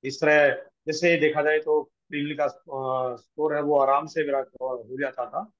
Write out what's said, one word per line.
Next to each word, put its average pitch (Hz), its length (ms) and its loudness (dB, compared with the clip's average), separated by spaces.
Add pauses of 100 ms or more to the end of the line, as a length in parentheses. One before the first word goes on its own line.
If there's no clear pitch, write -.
इस 139 180 -8
तरह 151 280 6 (380)
जैसे 160 300 2
देखा 151 240 2
जाए 151 180 2
तो 151 320 0 (180)
प्रीलिम 147 280 -6
का, 147 80 0
अ, 131 680 -4
स्कोर 151 400 -4
है 151 60 0
वो 147 180 2
आराम 139 260 2
से 151 180 -4
मेरा 139 180 -2
कवर 131 440 -10
हो 131 160 -10
जाता 127 240 -6
था। 185 340 -10